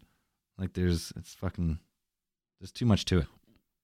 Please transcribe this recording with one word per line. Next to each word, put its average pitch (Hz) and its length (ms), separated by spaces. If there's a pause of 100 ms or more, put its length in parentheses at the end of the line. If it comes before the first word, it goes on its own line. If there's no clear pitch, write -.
(580)
like, 92 160
there's, 90 420
it's - 200
fucking, 85 420 (840)
there's 95 120
too - 160
much 101 180
to 92 140
it. 71 80 (560)